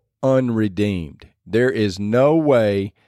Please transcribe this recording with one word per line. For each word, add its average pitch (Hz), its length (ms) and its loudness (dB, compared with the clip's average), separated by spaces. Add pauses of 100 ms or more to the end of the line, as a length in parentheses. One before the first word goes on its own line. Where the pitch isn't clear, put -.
(240)
unredeemed. 104 1040 -2 (180)
There 120 260 0
is 101 280 -2
no 127 380 2
way 107 560 0 (140)